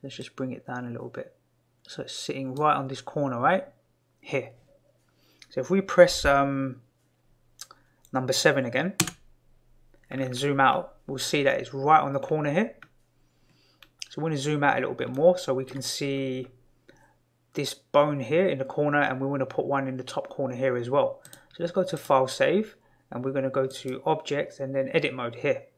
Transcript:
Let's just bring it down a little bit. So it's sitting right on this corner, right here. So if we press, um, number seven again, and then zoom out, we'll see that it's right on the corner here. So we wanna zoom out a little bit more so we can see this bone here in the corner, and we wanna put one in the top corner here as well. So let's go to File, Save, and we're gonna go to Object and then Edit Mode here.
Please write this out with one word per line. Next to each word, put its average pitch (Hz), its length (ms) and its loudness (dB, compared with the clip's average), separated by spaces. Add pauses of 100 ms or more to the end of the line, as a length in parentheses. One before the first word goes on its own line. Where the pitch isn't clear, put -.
Let's 135 140 -12
just - 180 -14
bring 131 180 -6
it 123 140 -14
down 123 200 -8
a 120 40 -8
little 117 200 -10
bit. 127 260 -12 (500)
So - 160 -12
it's - 120 -10
sitting 135 420 -6
right 147 180 4
on 135 140 -4
this 131 120 -8
corner, 135 380 -4
right 170 260 2 (560)
here. 131 300 -6 (1000)
So - 120 -6
if 123 100 -4
we 196 100 4
press, 175 440 6
um, 139 580 2 (1300)
number 127 200 -2
seven 139 320 4
again, 135 320 -2 (1120)
and 131 100 -6
then 127 140 -4
zoom 139 240 0
out, - 380 2 (100)
we'll 139 120 -6
see 147 260 0
that - 160 2
it's - 120 -12
right 147 280 6
on 139 120 -2
the 143 60 -2
corner 151 320 -2
here. 190 260 0 (1300)
So - 120 -10
we 151 40 -4
wanna 156 140 -2
zoom 147 260 0
out 139 120 4
a 131 40 0
little 127 140 -4
bit - 160 -6
more 165 280 4
so 180 160 -2
we 185 100 -2
can 135 180 -10
see 135 640 -4 (1040)
this 143 220 -4
bone 151 440 2
here 151 300 2
in 143 100 -2
the 135 60 -2
corner, 147 360 2
and 131 200 0
we 135 60 -2
wanna 135 200 -2
put - 200 -2
one 135 200 0
in 131 100 -6
the 127 80 -8
top - 240 -6
corner 127 280 -6
here 123 200 0
as 120 140 -4
well. 135 320 2 (300)
So - 80 -20
let's 170 120 -4
go 185 120 2
to 180 120 -4
File, 131 300 4
Save, 156 500 0 (340)
and 123 140 -8
we're 139 80 -4
gonna 135 180 -2
go 135 160 0
to 131 380 -8
Object 151 540 -2
and 135 160 -6
then 135 180 0
Edit 139 220 0
Mode 120 220 -6
here. - 300 -2 (120)